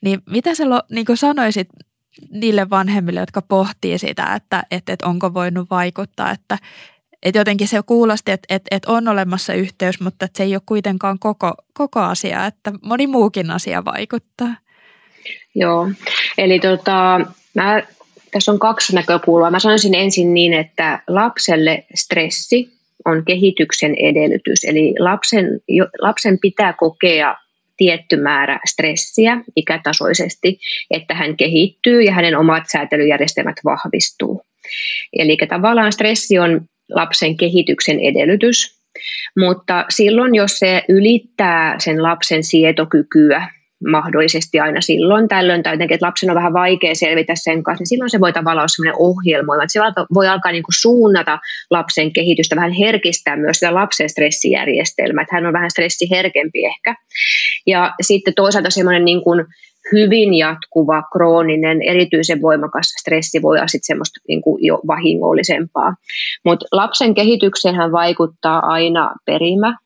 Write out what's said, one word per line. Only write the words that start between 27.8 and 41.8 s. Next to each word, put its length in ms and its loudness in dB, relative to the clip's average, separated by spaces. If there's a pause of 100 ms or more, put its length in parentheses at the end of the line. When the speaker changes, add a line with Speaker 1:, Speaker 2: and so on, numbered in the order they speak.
Speaker 2:
määrä 500 0
stressiä 720 -2 (160)
ikätasoisesti, 1000 -2 (320)
että 240 -6
hän 220 -6
kehittyy 680 2
ja 100 4
hänen 260 2
omat 300 4
säätelyjärjestelmät 960 0
vahvistuu. 840 -4 (640)
Eli 240 2 (120)
tavallaan 440 2
stressi 460 0
on 220 2 (280)
lapsen 480 -2
kehityksen 640 0
edellytys, 840 0 (560)
mutta 500 0
silloin, 460 2
jos 240 2
se 300 2
ylittää 880 2
sen 240 -2